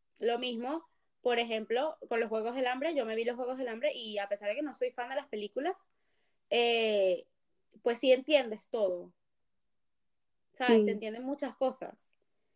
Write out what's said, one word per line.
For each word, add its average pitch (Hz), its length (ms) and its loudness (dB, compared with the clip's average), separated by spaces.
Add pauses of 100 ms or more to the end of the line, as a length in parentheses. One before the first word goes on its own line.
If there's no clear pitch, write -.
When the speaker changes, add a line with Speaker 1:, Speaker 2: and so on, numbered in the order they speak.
(200)
Speaker 1:
Lo 233 180 0
mismo, 254 480 -6 (360)
por 240 160 2
ejemplo, 233 580 -2 (120)
con 226 120 0
los 226 80 0
Juegos 220 260 -2
del 262 120 0
Hambre, 262 280 -2
yo 262 120 0
me 220 100 -4
vi 226 80 0
los 240 120 -2
Juegos 254 220 -6
del 262 100 -4
Hambre 233 260 -2
y 214 240 -8
a 202 100 -4
pesar 202 200 -4
de 214 80 -2
que 294 60 -4
no 269 120 -4
soy 202 180 -2
fan 247 180 -8
de 269 60 -4
las 277 120 -6
películas, 247 460 -4 (760)
eh, 220 760 2 (560)
pues 233 160 0
sí 262 140 6
entiendes 262 560 2
todo. 180 440 -2 (1400)
¿Sabes? 247 260 6
Speaker 2:
Sí. 214 60 6
Speaker 1:
Se 208 80 2
entienden 220 320 -6
muchas 269 320 -6
cosas. - 580 -6 (420)